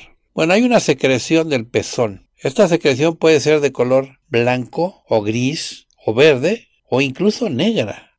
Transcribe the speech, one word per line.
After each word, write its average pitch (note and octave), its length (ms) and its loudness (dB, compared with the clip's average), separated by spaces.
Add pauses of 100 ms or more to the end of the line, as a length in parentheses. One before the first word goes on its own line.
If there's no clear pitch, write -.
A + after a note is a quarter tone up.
(320)
Bueno, D#3+ 200 0
hay G#3+ 100 4
una A#3+ 160 4
secreción D3+ 720 0
del B2 180 -2
pezón. G#2 540 -4 (160)
Esta E3+ 320 0
secreción D#3+ 480 0
puede D#3+ 240 2
ser D3+ 200 2
de C#3 120 0
color C3 460 -2 (100)
blanco B2+ 800 -2
o A2+ 140 0
gris B2 640 -6 (180)
o A2 80 -2
verde D3 560 2 (220)
o B2+ 100 0
incluso F3+ 480 -2
negra. D#3 720 -4